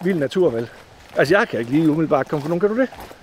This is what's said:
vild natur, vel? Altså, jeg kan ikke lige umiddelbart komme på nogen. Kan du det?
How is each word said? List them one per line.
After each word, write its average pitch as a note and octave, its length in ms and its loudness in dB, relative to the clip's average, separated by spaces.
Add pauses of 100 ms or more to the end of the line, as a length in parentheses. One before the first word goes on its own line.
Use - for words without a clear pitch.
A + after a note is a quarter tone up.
vild F3+ 180 -2
natur, D3+ 320 2
vel? A#2 180 -4 (480)
Altså, D#3 220 4
jeg A3+ 100 0
kan B2+ 120 -6
ikke A#2+ 120 -6
lige D#3 180 4
umiddelbart D3 380 0
komme D3+ 140 -4
på D3+ 60 -10
nogen. F3 120 -2
Kan G3+ 80 0
du A3 120 -2
det? B3+ 80 0 (340)